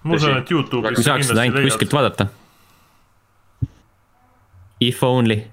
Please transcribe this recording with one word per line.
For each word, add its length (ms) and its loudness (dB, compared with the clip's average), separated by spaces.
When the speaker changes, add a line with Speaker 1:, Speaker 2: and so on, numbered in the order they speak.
Speaker 1:
Ma 120 0
usun, 140 2
Speaker 2:
Tõsi. 100 2
Speaker 1:
et 120 -8
YouTube'is 440 -2
Speaker 3:
Kui 80 2
saaks 240 2
seda 60 0
Speaker 1:
kindlasti 80 2
Speaker 3:
ainult 160 0
Speaker 1:
leiad. 100 2
Speaker 3:
kuskilt 260 -2
vaadata. 340 0
If 240 0
only. 500 0